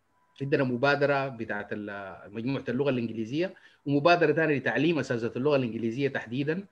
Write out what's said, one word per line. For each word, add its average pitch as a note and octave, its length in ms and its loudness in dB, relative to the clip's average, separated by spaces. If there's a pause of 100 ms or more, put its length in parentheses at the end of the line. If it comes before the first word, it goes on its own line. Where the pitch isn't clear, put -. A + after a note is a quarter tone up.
(420)
عندنا C#3 220 2
مبادرة C3+ 640 2
بتاعت A2 440 -8
ال-، G2+ 640 -10
مجموعة B2 360 -4
اللغة C3+ 200 0
الإنجليزية، A#2+ 640 -2 (320)
ومبادرة D3+ 460 6
تانية D#3 240 2
لتعليم C3+ 440 2
أساتذة A#2 380 -2
اللغة C#3+ 180 2
الإنجليزية A#2 520 0
تحديدا، C#3 640 -4